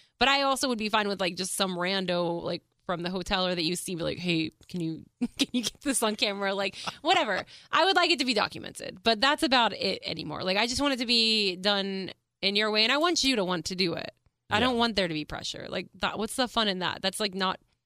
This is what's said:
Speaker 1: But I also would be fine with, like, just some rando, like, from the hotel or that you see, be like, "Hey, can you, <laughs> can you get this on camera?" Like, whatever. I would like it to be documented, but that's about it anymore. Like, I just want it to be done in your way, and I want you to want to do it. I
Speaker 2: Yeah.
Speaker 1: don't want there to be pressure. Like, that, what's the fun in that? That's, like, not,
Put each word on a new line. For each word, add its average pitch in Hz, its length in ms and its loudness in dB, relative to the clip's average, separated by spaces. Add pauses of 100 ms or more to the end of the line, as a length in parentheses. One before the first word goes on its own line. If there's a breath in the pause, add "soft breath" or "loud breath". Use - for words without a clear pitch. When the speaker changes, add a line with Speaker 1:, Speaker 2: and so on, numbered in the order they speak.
(200 loud breath)
Speaker 1:
But 247 100 6
I 277 140 4
also 269 260 2
would 240 80 0
be 214 120 -2
fine 214 180 2
with, 202 120 -2
like, 185 160 0
just 185 200 -6
some 190 200 0
rando, 175 680 0
like, 170 200 -6 (240)
from 170 160 -4
the 175 80 -4
hotel 185 380 -2
or 180 80 0
that 175 80 -2
you 175 120 0
see, 185 200 -6
be 160 80 -6
like, 151 160 -4
"Hey, 165 320 0 (180)
can 180 100 -6
you, 160 240 -4 (160)
<laughs> - 200 -4
can 269 120 0
you 247 120 -2
get - 180 -6
this 262 220 0
on 214 120 2
camera?" 202 380 0
Like, 196 220 -2 (260 loud breath)
whatever. 277 420 2 (280 loud breath)
I 311 140 4
would 381 100 4
like 339 160 4
it 339 80 2
to 277 60 0
be 254 100 0
documented, - 680 -4
but 226 160 2
that's 277 240 4
about 240 300 4
it 190 320 -4
anymore. 156 380 -8
Like, 185 140 0
I 233 100 2
just 254 140 -4
want 285 120 2
it 233 60 -4
to 254 60 -2
be 220 500 2
done 190 560 -2 (300)
in 196 140 0
your 214 160 2
way, 214 120 2
and 233 100 4
I 285 40 2
want 339 260 2
you 262 140 4
to 202 60 2
want 180 220 -2
to 190 100 -6
do 175 180 0
it. - 180 -8 (380)
I 202 80 0
Speaker 2:
Yeah. - 40 4
Speaker 1:
don't 247 160 2
want 233 180 2
there 190 120 0
to 165 60 -4
be 151 120 -4
pressure. - 420 -10
Like, - 280 -6
that, 190 240 -4
what's 220 160 -4
the 254 120 0
fun 220 200 0
in 185 120 -2
that? 170 220 -4
That's, 190 180 -4
like, 208 140 -2
not, 190 260 -2 (260)